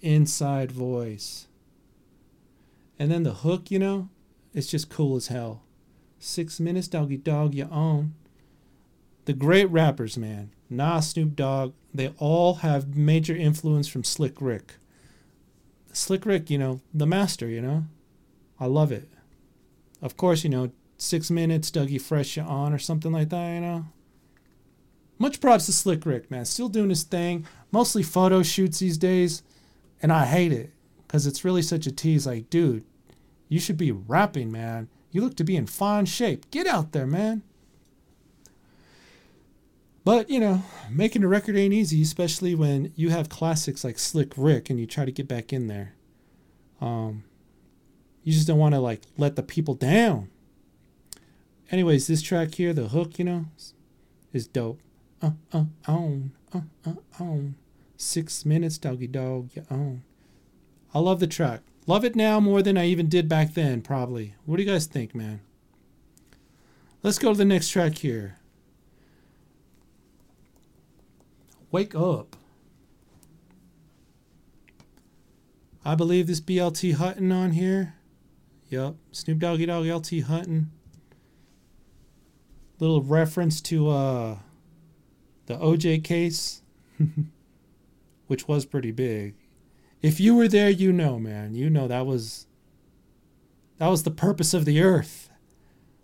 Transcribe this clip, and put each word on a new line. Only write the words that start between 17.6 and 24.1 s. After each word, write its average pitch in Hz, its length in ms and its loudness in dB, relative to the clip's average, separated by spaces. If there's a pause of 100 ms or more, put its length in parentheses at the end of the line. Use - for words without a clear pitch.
I 127 80 -4
love 143 240 2
it. - 180 -10 (880)
Of - 160 -10
course, 170 280 2
you 156 80 0
know, 127 200 -2 (280)
six 165 320 -4
minutes, 165 400 0
Dougie 139 280 -2
Fresh, 147 380 -4
you 156 60 -6
on, 143 280 -2
or 147 60 0
something 160 340 -4
like 156 180 0
that, 170 260 -4
you 170 60 -6
know. 170 240 -6 (1300)